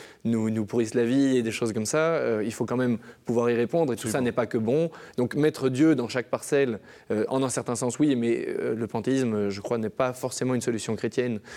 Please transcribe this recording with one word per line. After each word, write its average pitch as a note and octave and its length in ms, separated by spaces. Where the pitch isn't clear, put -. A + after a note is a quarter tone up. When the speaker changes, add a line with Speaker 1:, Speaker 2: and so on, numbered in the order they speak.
Speaker 1:
nous, A2 260
nous A2 140
pourrissent A2+ 300
la A#2+ 100
vie C3+ 340
et A#2 40
des A2+ 80
choses A2 220
comme G#2+ 140
ça, D#3 120
euh, A#2 300
il A2+ 80
faut A#2+ 140
quand B2 100
même B2 220
pouvoir A#2+ 260
y A#2+ 40
répondre, B2+ 380
et G#2+ 40
tout A#2+ 100
Speaker 2:
Absolument. A2+ 120
Speaker 1:
ça - 60
n'est A#2 80
pas A#2 140
que B2 120
bon. C#3+ 320
Donc B2 180
mettre C#3+ 360
Dieu D3 260
dans B2 120
chaque B2 220
parcelle, B2+ 480
euh, G#2+ 180
en C3 140
un C3 60
certain A#2+ 260
sens, A#2+ 240
oui, D3 160
mais, A#2 320
euh, - 280
le A2+ 120
panthéisme, A2+ 640
je G2+ 140
crois, A#2+ 160
n'est A2 100
pas B2+ 240
forcément B2+ 420
une A#2+ 60
solution A2+ 360
chrétienne A#2 440